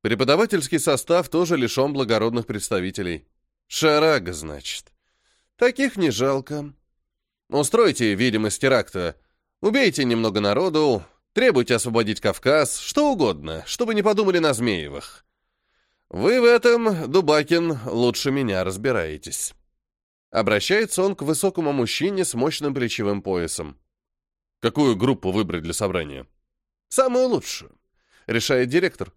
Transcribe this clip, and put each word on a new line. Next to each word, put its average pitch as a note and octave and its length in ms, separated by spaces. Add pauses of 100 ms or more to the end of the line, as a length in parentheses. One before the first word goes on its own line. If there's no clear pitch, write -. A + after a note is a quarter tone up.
Преподавательский D3 760
состав E3 500
тоже E3 280
лишён C3+ 360
благородных A#2 540
представителей. F#2+ 800 (380)
Шарага, D3+ 680
значит. D2+ 600 (640)
Таких B3+ 400
не F3 140
жалко. C3+ 640 (760)
Устройте C#3 680
видимость G#2+ 460
теракта. G2+ 560 (440)
Убейте G#3+ 440
немного A2+ 360
народу, C#3 640 (280)
требуйте F3+ 420
освободить A2+ 460
Кавказ, C3+ 580
что D4 320
угодно, D#2+ 560
чтобы A3+ 280
не G#3 80
подумали G3 360
на D#3+ 140
Змеевых. F2 720 (840)
Вы G#3+ 320
в A#3+ 40
этом, A#3 680
Дубакин, D#3 760
лучше A#2+ 440
меня A2+ 340
разбираетесь». F#2 920 (760)
Обращается F3+ 720
он G3 120
к - 80
высокому D#3+ 500
мужчине E3 520
с - 100
мощным C#3+ 400
плечевым G#2+ 480
поясом. E2 560 (840)
«Какую B2 360
группу G#2+ 340
выбрать F2+ 320
для E2 100
собрания?» D#2+ 540 (640)
«Самую B3+ 400
лучшую», - 440 (540)
решает B2+ 420
директор. E3 480